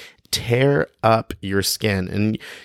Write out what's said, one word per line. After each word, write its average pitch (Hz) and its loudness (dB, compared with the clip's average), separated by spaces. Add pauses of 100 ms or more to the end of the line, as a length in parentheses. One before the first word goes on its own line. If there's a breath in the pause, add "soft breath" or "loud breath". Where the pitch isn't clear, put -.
(320 loud breath)
tear 135 2 (160)
up 113 2
your 98 0
skin, 95 -2
and 107 0 (280 loud breath)